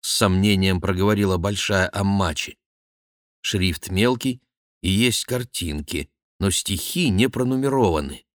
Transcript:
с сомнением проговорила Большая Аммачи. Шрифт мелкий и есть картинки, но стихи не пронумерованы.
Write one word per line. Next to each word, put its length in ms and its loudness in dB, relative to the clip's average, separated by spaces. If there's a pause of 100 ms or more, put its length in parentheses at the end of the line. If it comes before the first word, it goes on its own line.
с 100 -6
сомнением 680 2
проговорила 560 0
Большая 560 0
Аммачи. 640 -2 (840)
Шрифт 480 -2
мелкий 520 0 (400)
и 80 0
есть 360 2
картинки, 840 -6 (300)
но 120 2
стихи 580 -2
не 200 2
пронумерованы. 960 0 (120)